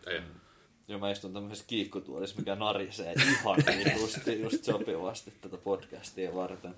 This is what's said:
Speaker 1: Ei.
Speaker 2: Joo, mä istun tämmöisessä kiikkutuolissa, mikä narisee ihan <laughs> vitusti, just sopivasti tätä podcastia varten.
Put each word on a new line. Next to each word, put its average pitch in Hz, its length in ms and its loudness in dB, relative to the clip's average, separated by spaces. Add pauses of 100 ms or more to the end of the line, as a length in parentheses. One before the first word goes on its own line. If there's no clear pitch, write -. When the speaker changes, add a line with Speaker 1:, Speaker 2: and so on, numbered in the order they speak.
Speaker 1:
Ei. 85 140 -2 (680)
Speaker 2:
Joo, 101 120 -6
mä 101 100 2
istun 101 220 -4
tämmöisessä 101 340 -8
kiikkutuolissa, 98 720 -2
mikä 98 160 0
narisee 98 580 -2
ihan 131 440 6
<laughs> 151 80 6 (200)
vitusti, 110 560 2
just 110 240 0
sopivasti 101 760 -2
tätä 92 160 -12
podcastia 95 760 -2
varten. 92 440 -4